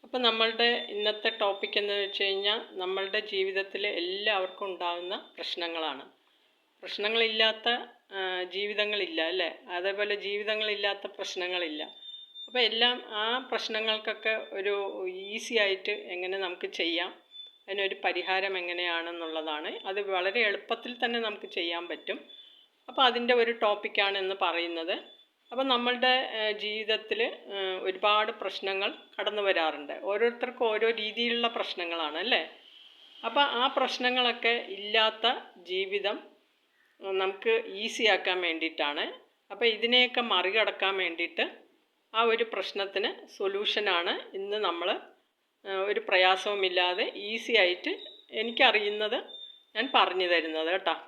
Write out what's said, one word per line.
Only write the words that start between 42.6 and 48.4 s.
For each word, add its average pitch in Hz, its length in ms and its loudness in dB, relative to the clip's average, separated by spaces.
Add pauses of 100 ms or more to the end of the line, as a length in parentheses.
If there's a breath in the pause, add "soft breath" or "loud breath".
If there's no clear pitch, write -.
സൊല്യൂഷനാണ് 196 760 0 (260)
ഇന്ന് 202 280 -4
നമ്മൾ, 170 220 0 (760)
ആ, 190 240 -2
ഒരു 208 200 -2
പ്രയാസവുമില്ലാതെ 185 960 4 (260)
ഈസി 226 320 -2
ആയിട്ട് 180 300 0 (480)